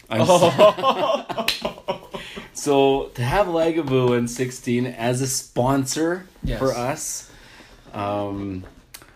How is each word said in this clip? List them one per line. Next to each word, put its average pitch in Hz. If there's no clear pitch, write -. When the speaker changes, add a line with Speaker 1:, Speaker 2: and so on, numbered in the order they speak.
Speaker 1:
I'm 110
Speaker 2:
Oh. 220
<laughs> -
Speaker 1:
so, -
so 139
to 123
have 185
Lagavulin 135
sixteen 123
as 123
a 135
sponsor 139
Speaker 2:
Yes. 117
Speaker 1:
for 131
us, 123
um, 101